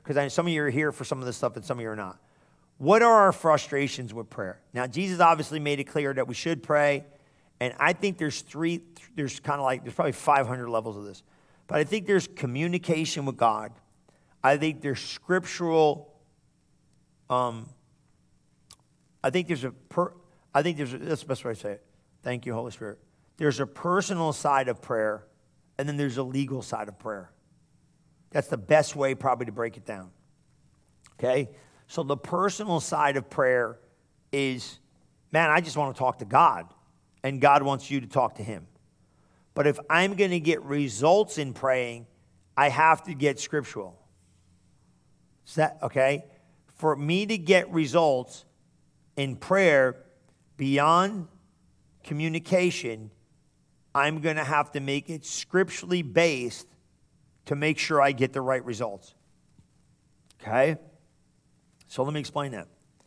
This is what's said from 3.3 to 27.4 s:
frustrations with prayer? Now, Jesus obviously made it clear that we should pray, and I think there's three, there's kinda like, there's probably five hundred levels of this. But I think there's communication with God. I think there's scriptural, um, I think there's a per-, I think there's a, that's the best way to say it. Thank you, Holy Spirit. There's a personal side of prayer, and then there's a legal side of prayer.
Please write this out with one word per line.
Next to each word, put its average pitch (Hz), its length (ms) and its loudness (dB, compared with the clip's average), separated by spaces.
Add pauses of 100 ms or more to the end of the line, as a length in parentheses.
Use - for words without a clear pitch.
frustrations 139 840 0
with 113 160 -12
prayer? 95 320 -10 (100)
Now, 123 140 -4
Jesus 175 340 -2
obviously 156 380 4
made 147 200 -2
it 139 60 -6
clear 139 300 -2
that 131 120 -2
we 127 80 -8
should 165 280 -4
pray, 147 420 2 (560)
and 123 180 -4
I 156 140 4
think 190 240 -4
there's 151 240 -4
three, 170 420 -6 (320)
there's 139 260 -6
kinda 143 220 -4
like, 131 200 0
there's 120 120 -12
probably 160 180 0
five 139 340 2
hundred 120 240 -6
levels 113 260 -4
of 104 80 -14
this. 98 180 -18 (440)
But - 120 -2
I 151 60 2
think 185 220 -4
there's 190 200 2
communication 160 1000 -2
with 131 140 -4
God. 107 340 0 (680)
I 143 160 6
think 151 240 -4
there's 139 180 -4
scriptural, 165 1120 0 (1160)
um, 120 400 -2 (1500)
I - 80 -2
think 175 180 -2
there's 139 160 -4
a 131 60 -6
per-, - 420 -6 (420)
I 143 80 4
think 165 140 -2
there's 135 160 -6
a, 131 60 -10
that's 156 240 -6
the - 60 -10
best 131 140 -6
way 117 120 -6
to 104 40 -10
say 104 140 -8
it. - 140 -18 (360)
Thank 123 220 -6
you, 123 80 -6
Holy 113 180 -6
Spirit. 107 280 -12 (400)
There's 143 220 0
a 135 60 -2
personal 175 680 -2
side 135 340 2
of - 140 -4
prayer, 107 420 -2 (540)
and 143 100 -4
then 147 80 -4
there's 139 220 -2
a 139 40 0
legal 131 380 -4
side 107 280 -8
of 98 100 -18
prayer. 101 340 -10 (960)